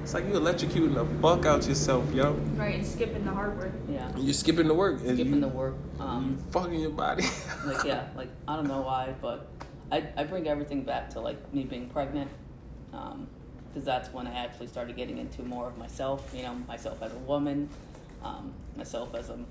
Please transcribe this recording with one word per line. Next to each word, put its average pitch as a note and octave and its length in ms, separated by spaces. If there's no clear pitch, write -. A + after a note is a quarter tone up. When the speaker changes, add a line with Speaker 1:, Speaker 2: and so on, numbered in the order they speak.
Speaker 1:
It's - 100
like F3 120
you G3+ 80
electrocuting E3 600
the A#2 100
fuck E3+ 240
out D3 220
yourself, B2+ 460
yo. C#3 200
Speaker 2:
Right, G#2 200
and - 100
skipping G#3+ 400
the G3 60
hard G3+ 260
work. F#3+ 140
Speaker 3:
Yeah. C3+ 280
Speaker 1:
You're C3+ 160
skipping D#3+ 340
the D#3 60
work. F3 260
And B2+ 160
Speaker 3:
Skipping B2+ 200
Speaker 1:
you, C#3+ 60
Speaker 3:
the C3+ 60
work, C3 280
um, C3+ 380
Speaker 1:
you - 140
fucking F3 280
your D#3 120
body. - 320
<laughs> - 200
Speaker 3:
like, C3+ 200
yeah, B2 300
like, B2+ 120
I D3+ 100
don't D3+ 100
know C3+ 140
why, C3 400
but A#2+ 260
I, D3+ 120
I D3 80
bring E3+ 240
everything C#3+ 340
back B2+ 280
to, A2+ 100
like, - 320
me C#3 100
being B2 260
pregnant, C#3 400
um, - 360
'cause C3+ 120
that's B2+ 280
when B2 140
I A#2+ 160
actually B2 240
started A#2+ 300
getting B2 220
into B2 220
more B2 260
of B2 100
myself, C3+ 580
you B2+ 80
know, B2 100
myself - 340
as A2+ 120
a A#2+ 60
woman, C#3+ 500
um, - 300
myself A#2+ 400
as A#2+ 140
a A#2 100